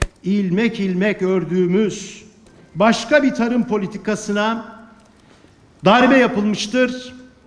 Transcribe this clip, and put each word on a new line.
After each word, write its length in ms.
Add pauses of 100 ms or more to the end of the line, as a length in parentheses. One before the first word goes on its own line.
(240)
ilmek 560
ilmek 420
ördüğümüz 1000 (520)
başka 480
bir 100
tarım 340
politikasına 1000 (1200)
darbe 320
yapılmıştır. 1000 (320)